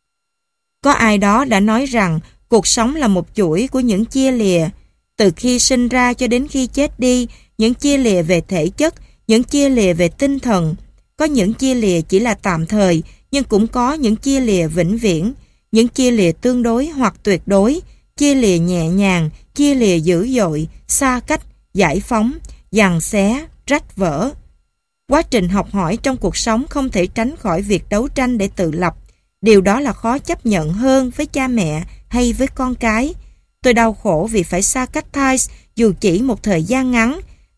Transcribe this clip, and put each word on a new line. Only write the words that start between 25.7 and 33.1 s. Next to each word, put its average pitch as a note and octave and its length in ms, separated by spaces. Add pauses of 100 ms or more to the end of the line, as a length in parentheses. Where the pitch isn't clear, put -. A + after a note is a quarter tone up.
hỏi G3 240
trong C4 200
cuộc G#3 200
sống A#3 340
không C4 200
thể F#3 160
tránh B3 300
khỏi F#3+ 260
việc G3+ 260
đấu A3 200
tranh B3 300
để G3 180
tự E3+ 140
lập. E3+ 260 (440)
Điều G#3 200
đó G3+ 200
là C4+ 120
khó A#3 260
chấp E4 280
nhận E3+ 260
hơn C4 440
với D4 100
cha C4+ 220
mẹ F3 360 (240)
hay A#3+ 240
với B3 160
con B3+ 260
cái. A#3+ 400 (480)